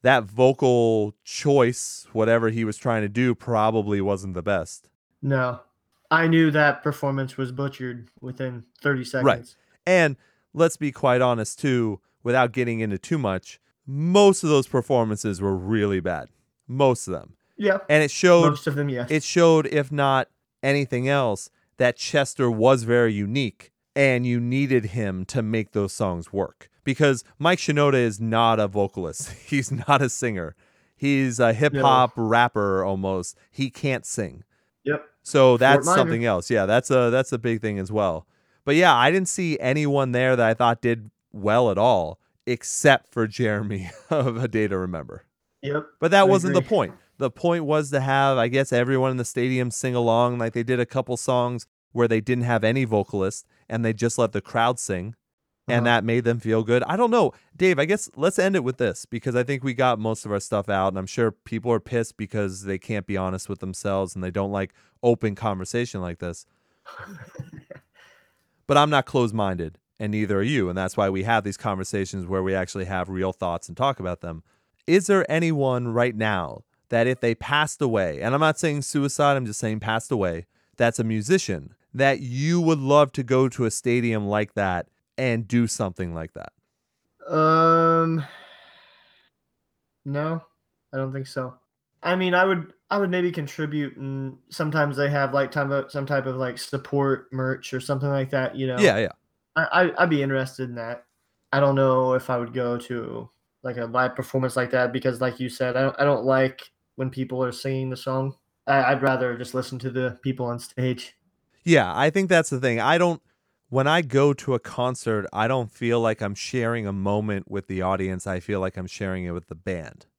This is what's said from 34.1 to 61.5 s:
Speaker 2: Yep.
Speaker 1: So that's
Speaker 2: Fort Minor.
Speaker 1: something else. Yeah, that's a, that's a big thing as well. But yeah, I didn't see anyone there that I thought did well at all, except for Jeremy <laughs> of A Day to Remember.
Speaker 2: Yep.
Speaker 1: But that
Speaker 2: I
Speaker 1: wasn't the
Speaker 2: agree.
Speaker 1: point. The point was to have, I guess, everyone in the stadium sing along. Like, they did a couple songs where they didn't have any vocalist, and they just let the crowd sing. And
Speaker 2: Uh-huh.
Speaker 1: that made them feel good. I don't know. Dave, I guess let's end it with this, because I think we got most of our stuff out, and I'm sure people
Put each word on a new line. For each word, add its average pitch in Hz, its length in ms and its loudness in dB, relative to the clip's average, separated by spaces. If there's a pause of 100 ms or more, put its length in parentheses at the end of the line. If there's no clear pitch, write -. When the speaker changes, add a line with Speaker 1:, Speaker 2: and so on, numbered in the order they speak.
Speaker 2:
Yep. 147 200 -2 (180)
Speaker 1:
So 131 360 6
that's 139 260 6
Speaker 2:
Fort - 20 2
Minor. 180 120 4
Speaker 1:
something 117 260 0
else. 98 260 0
Yeah, 107 140 2
that's 113 260 2
a, 123 200 4
that's 131 220 0
a 127 60 -4
big 113 220 -2
thing 107 180 -4
as 95 140 -6
well. 92 340 -2 (380)
But 143 120 0
yeah, 170 200 6
I 127 140 6
didn't 185 180 0
see 170 320 -4
anyone 139 520 0
there 127 240 2
that 120 120 4
I 110 60 2
thought 117 260 2
did 113 300 -2 (200)
well 107 400 2
at 92 60 0
all, 98 420 2 (280)
except - 640 2
for 113 140 0
Jeremy 104 640 -4 (100)
<laughs> - 100 -12
of 127 320 0
A 123 60 0
Day 107 200 2
to 95 100 -2
Remember. 87 460 -8 (380)
Speaker 2:
Yep. 147 240 -4 (140)
Speaker 1:
But 165 120 2
that 196 80 8
Speaker 2:
I 196 40 8
Speaker 1:
wasn't 190 300 4
the 135 60 6
Speaker 2:
agree. 135 80 -8
Speaker 1:
point. 175 260 0 (240)
The 135 120 0
point 170 340 0
was 151 260 0
to 139 100 0
have, 135 380 2
I 120 100 2
guess, 131 240 0
everyone 131 380 2
in 127 80 -4
the 120 80 -2
stadium 127 440 -2
sing 127 240 -4
along. 120 440 2
Like, 113 160 -4
they 120 80 -2
did 123 180 0
a 120 60 0
couple 123 320 -4
songs 123 480 -2 (260)
where 120 160 2
they 110 140 2
didn't 123 220 0
have 117 200 2
any 127 200 2
vocalist, 101 600 -2 (240)
and 113 160 -4
they 113 80 0
just 113 260 -2
let 117 140 2
the 101 80 -2
crowd 120 380 0
sing. 98 360 -6 (520)
And 120 200 2
Speaker 2:
Uh-huh. 120 100 4
Speaker 1:
that 107 80 0
made 117 200 0
them 117 160 0
feel 110 220 0
good. 117 220 2
I 165 120 -4
don't 233 140 2
know. 220 220 2 (220)
Dave, 180 240 2
I 143 60 2
guess 196 320 -2
let's 165 220 0
end 190 180 2
it 131 80 0
with 127 140 -4
this, 110 260 -2
because 120 320 -6
I 123 60 0
think 127 200 -4
we 131 120 -4
got 127 240 2
most 110 260 -4
of 104 80 -6
our 101 80 -2
stuff 101 300 -4
out, 95 180 2
and 95 100 -4
I'm 95 80 -6
sure 113 260 0
people 117 400 -8